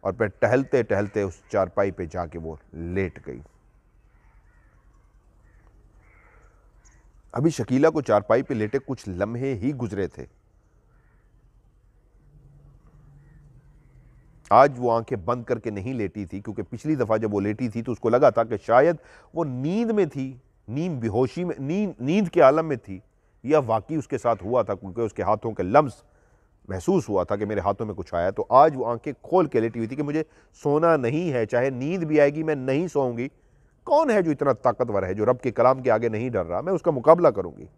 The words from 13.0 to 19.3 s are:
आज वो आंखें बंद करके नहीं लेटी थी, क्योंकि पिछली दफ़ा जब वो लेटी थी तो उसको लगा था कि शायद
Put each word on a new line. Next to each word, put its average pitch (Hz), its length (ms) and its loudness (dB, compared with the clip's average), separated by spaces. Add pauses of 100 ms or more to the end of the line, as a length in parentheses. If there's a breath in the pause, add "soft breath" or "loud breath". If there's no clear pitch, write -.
आज 131 280 6
वो 120 120 0
आंखें 113 340 -2
बंद 120 200 -4
करके 117 260 -4
नहीं 104 240 -6
लेटी 104 320 -6
थी, 95 140 -12
क्योंकि 104 220 -10
पिछली 147 340 -6
दफ़ा 110 200 0
जब 110 140 0
वो 101 100 0
लेटी 107 280 -2
थी 110 140 -8
तो 120 100 -6
उसको 113 160 -2
लगा 127 220 6
था 117 140 2
कि 113 140 -6
शायद 139 400 4 (360 soft breath)